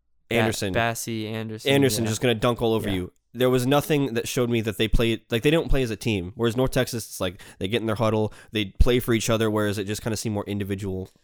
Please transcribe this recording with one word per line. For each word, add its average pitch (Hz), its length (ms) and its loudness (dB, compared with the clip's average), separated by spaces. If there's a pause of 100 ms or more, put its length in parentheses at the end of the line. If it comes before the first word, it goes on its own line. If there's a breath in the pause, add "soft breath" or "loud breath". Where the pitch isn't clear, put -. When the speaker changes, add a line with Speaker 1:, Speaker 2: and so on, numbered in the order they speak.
(300)
Speaker 1:
Ba-, 123 60 -2
Speaker 2:
Anderson. 110 380 0
Speaker 1:
Bassie, 117 560 -2
Anderson, 110 420 -4
Speaker 2:
Anderson 131 320 4
Speaker 1:
yeah. 110 60 0
Speaker 2:
just 110 120 -2
gonna 120 140 2
dunk 120 260 0
all 113 120 2
over 104 160 0
Speaker 1:
Yeah. 98 60 -2
Speaker 2:
you. 90 180 -6 (220)
There 123 140 2
was 127 160 2
nothing 139 480 2
that 113 140 -4
showed 123 240 0
me 117 100 2
that 107 160 -4
they 113 120 2
play, 117 420 2
like, 117 100 0
they 147 80 4
don't 160 200 2
play 139 120 4
as 120 80 -2
a 110 60 -4
team. 95 400 -2
Whereas 117 220 0
North 127 140 2
Texas, 120 360 -2
it's - 120 -14
like 92 220 -4 (160 loud breath)
they 95 120 -4
get 113 120 0
in 110 60 -4
their 110 80 0
huddle, 107 360 0 (200 loud breath)
they 107 140 -2
play 123 340 4
for 123 140 -2
each 113 160 0
other, 110 200 2
whereas 104 300 0
it 98 60 -4
just 104 180 -6
kinda 110 140 -2
seemed 110 180 -4
more 101 100 -4
individual 98 640 -6 (140)